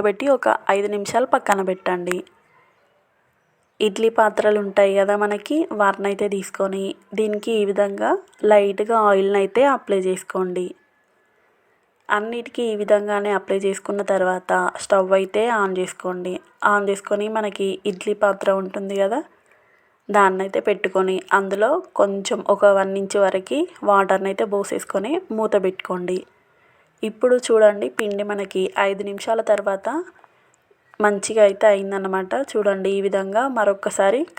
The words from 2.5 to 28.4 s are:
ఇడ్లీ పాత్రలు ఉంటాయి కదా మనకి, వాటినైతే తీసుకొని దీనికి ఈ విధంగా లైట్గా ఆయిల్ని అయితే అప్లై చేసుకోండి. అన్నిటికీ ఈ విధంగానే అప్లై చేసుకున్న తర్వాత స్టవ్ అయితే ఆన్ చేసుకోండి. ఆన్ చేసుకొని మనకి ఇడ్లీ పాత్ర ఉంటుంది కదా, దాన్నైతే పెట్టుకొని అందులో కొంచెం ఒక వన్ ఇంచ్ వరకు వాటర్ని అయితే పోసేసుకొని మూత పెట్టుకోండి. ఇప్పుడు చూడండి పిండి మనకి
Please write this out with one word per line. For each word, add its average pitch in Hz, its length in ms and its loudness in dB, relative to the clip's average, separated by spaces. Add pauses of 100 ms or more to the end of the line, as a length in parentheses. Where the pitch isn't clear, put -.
ఇడ్లీ 220 300 0
పాత్రలు 214 480 2
ఉంటాయి 196 340 2
కదా 196 240 2
మనకి, 208 340 -2 (240)
వాటినైతే 202 540 0
తీసుకొని 196 480 -4 (360)
దీనికి 208 320 -2 (100)
ఈ - 100 2
విధంగా 202 400 -2 (400)
లైట్గా 208 480 2 (120)
ఆయిల్ని 196 300 4
అయితే 196 220 2 (120)
అప్లై 202 240 -2 (100)
చేసుకోండి. 185 580 -4 (1500)
అన్నిటికీ 233 560 -6
ఈ - 100 -4
విధంగానే 208 560 0
అప్లై 196 260 -2
చేసుకున్న 196 380 -4 (100)
తర్వాత 185 400 0 (300)
స్టవ్ 190 360 2
అయితే 190 240 -2 (180)
ఆన్ 190 200 -2
చేసుకోండి. 180 540 -6 (380)
ఆన్ 202 180 0
చేసుకొని 202 360 -4 (120)
మనకి 196 280 -4 (260)
ఇడ్లీ 202 220 -4 (100)
పాత్ర 196 360 2
ఉంటుంది 196 400 -8
కదా, 220 200 0 (960)
దాన్నైతే 190 520 2
పెట్టుకొని 190 460 0 (240)
అందులో 196 320 0 (300)
కొంచెం 196 400 0 (140)
ఒక 196 120 2 (100)
వన్ 190 240 0
ఇంచ్ 196 240 -6
వరకు 190 340 0 (300)
వాటర్ని 196 440 2
అయితే 190 200 -2
పోసేసుకొని 196 580 -4 (280)
మూత 214 260 0
పెట్టుకోండి. 185 520 -4 (920)
ఇప్పుడు 247 280 2 (120)
చూడండి 214 400 4 (100)
పిండి 208 320 -4
మనకి 196 320 -4 (280)